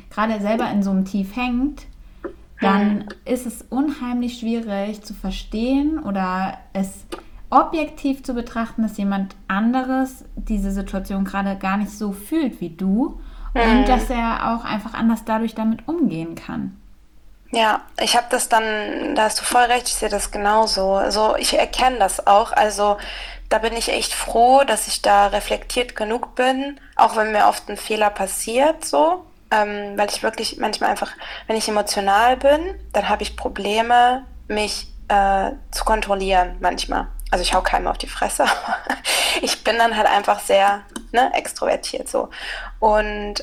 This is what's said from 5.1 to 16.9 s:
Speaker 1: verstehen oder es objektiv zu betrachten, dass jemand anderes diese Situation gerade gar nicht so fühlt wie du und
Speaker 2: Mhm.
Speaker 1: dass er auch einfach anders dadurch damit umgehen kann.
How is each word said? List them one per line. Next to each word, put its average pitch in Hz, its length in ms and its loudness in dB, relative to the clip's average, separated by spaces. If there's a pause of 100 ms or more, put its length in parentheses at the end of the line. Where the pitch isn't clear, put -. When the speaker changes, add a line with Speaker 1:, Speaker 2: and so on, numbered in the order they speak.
Speaker 1:
verstehen 262 840 -2
oder 190 600 -2 (140)
es - 320 -4 (460)
objektiv 294 720 0
zu 254 100 -4
betrachten, 226 480 -4
dass 220 140 -4
jemand 196 400 -2 (120)
anderes 262 760 0 (120)
diese 202 360 -2
Situation 196 520 -4
gerade 196 320 -2
gar 190 200 -2
nicht 202 140 -2
so 208 220 -6
fühlt 285 480 -4
wie 175 100 -6
du 202 500 0 (380)
und 240 300 6
Speaker 2:
Mhm. - 0 -
Speaker 1:
dass 247 220 2
er 233 440 -2
auch 226 100 -6
einfach 214 300 -6
anders 226 300 0
dadurch 226 300 -2
damit 220 320 -2
umgehen 165 480 -2
kann. - 420 -8 (760)